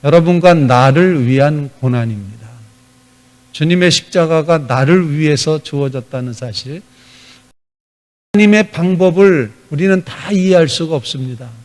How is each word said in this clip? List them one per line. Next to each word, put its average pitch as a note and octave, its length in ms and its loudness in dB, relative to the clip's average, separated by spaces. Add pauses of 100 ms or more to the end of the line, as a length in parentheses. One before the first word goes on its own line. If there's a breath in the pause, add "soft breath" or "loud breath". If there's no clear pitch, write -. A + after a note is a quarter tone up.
여러분과 E3+ 500 4
나를 C3+ 720 2
위한 C#3 440 0 (100)
고난입니다. A2+ 680 -6 (1000)
주님의 F3 380 0
십자가가 D#3+ 680 0
나를 C#3+ 580 0
위해서 D3+ 460 -2
주어졌다는 C3 720 -8
사실, B2+ 500 -14 (1500 soft breath)
하나님의 G#3 400 4
방법을 F3+ 800 2 (180)
우리는 F#3 340 0
다 - 280 -12
이해할 F#3 360 2
수가 D#3+ 280 -6
없습니다. B2+ 520 -10 (160)